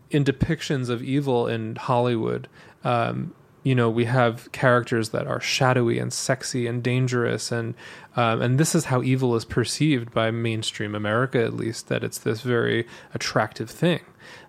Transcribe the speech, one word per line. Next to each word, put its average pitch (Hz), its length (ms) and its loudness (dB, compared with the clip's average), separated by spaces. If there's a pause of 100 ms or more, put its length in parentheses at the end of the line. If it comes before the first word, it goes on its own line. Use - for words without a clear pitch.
(120)
in 147 120 4
depictions 135 640 0
of 120 120 -2
evil 131 460 0
in 113 280 -4
Hollywood, 120 720 0 (360)
um, 123 500 -2 (300)
you 131 120 2
know, 120 140 4
we 117 160 0
have 120 460 2
characters 123 580 2
that - 160 -4
are 127 140 -4
shadowy 123 580 2
and 123 140 -4
sexy - 560 -4
and 120 160 -4
dangerous, 123 640 0
and, 117 260 -4 (420)
um, 117 240 2
and 123 180 2
this 156 160 2
is 165 100 2
how 127 160 2
evil 127 360 2
is 113 80 -2
perceived 123 680 0
by 113 180 2
mainstream 113 600 -4
America, 113 480 0
at 117 120 0
least, 113 340 -6
that 117 160 -2
it's 117 140 -8
this 117 240 -4
very 117 440 0 (280)
attractive - 560 -2
thing. 165 320 0 (480)